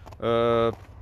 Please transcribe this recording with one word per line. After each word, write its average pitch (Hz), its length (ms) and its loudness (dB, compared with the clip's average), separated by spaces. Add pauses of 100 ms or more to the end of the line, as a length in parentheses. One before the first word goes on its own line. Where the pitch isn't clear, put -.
(220)
е, 117 500 2 (300)